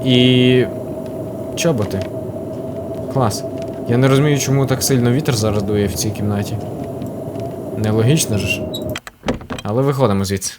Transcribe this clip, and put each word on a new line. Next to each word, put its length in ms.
і 600
чоботи. 440
Клас. 320
Я 80
не 120
розумію, 300
чому 280
так 160
сильно 300
вітер 240
зараз 260
дує 240
в 80
цій 160
кімнаті. 460
Нелогічно 640
ж. 240
Але 200
виходимо 420
звідси. 340